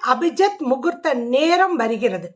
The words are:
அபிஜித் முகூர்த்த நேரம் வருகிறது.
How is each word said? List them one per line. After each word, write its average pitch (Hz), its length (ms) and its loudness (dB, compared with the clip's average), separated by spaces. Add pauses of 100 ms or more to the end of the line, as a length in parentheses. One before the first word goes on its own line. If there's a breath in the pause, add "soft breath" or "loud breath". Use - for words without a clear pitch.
(140)
அபிஜித் 370 440 0
முகூர்த்த 277 560 -2
நேரம் 320 640 2
வருகிறது. 220 600 -2